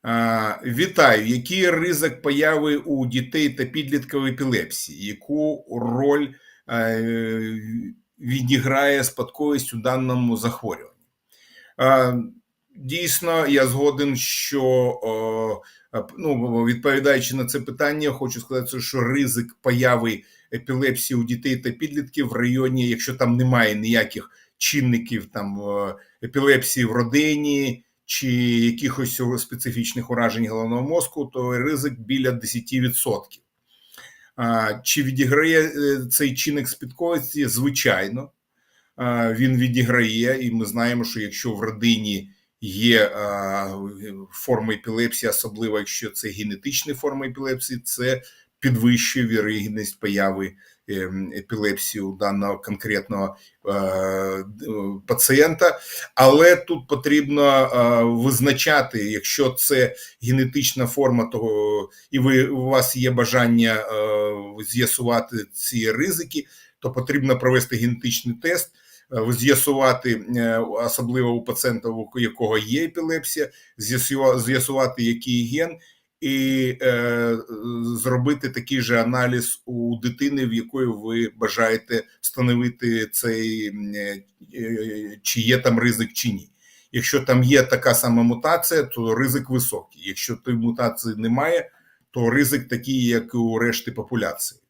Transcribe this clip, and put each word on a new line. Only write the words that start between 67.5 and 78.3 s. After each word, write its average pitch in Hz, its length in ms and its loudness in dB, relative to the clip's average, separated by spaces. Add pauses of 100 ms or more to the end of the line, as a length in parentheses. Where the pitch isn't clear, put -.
генетичний 117 640 -2
тест, 170 300 -2 (580)
е, 123 40 2
з'ясувати, 131 920 2 (100)
е, 117 220 0
особливо 120 760 -2
у 117 120 -2
пацієнта, 117 460 -2
у 113 300 -8
якого 110 380 0
є 117 260 0
епілепсія, 160 640 -4 (280)
з'ясува-, 127 640 2
з'ясувати, 127 640 0
який 117 440 0
ген, 160 300 -4 (460)
і, 135 580 0
е, 120 560 2 (460)
зробити 127 640 0